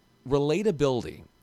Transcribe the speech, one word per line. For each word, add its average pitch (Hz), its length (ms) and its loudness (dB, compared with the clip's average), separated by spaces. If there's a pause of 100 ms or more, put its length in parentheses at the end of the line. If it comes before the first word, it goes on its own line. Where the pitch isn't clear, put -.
(280)
relatability 139 960 0 (200)